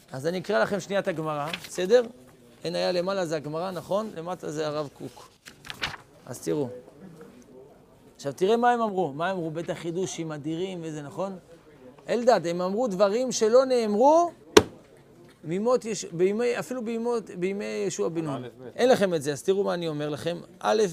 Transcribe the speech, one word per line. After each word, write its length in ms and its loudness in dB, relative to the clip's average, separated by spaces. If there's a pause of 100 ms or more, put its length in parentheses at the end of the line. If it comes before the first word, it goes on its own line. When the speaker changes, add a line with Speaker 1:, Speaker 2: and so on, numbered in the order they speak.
(120)
Speaker 1:
אז 160 -6
אני 120 -2
אקרא 200 -2
לכם 200 0
שנייה 200 -4
את 80 -4
הגמרא, 400 -4 (200)
בסדר? 360 4 (600)
אין 120 -4
היה 160 0
למעלה 340 -2
זה 100 -4
הגמרא, 360 -6
נכון? 440 -4
למטה 360 -8
זה 160 -4
הרב 260 -4
קוק. 360 -16 (960)
אז 140 -12
תראו. 280 -2 (1500)
עכשיו 180 -6
תראה 240 2
מה 140 6
הם 100 2
אמרו. 320 0
מה 160 -2
הם 60 -2
אמרו? 160 -4
בטח 220 -6
חידושים 580 -4
אדירים 520 -6
וזה, 180 -8
נכון? 360 -8 (720)
אלדד, 380 4
הם 140 0
אמרו 260 0
דברים 440 4
שלא 340 6
נאמרו 640 6 (1120)
ממות 420 0
יש-, 200 -6
בימי, 540 0
אפילו 260 -8
בימות, 440 -4
בימי 360 -4
יהושע 420 -4
בן 180 -4
נון. 180 -6
Speaker 2:
א', 40 -12
ב'. 280 -16
Speaker 1:
אין 140 4
לכם 240 4
את 100 -2
זה, 80 -2
אז 120 -6
תראו 200 2
מה 100 0
אני 140 -4
אומר 220 -4
לכם. 280 -4 (220)
א', 340 2